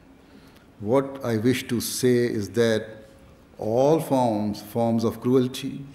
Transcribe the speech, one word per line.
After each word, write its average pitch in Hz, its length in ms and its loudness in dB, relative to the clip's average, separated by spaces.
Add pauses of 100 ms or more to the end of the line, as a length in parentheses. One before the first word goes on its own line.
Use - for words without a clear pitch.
(800)
What 135 440 0
I 117 140 0
wish 123 300 0
to 117 120 -2
say 123 460 2
is 104 280 -4
that 113 340 2 (720)
all 131 400 2
forms, 113 640 -2
forms 117 400 0
of 113 180 -2
cruelty, 131 720 -2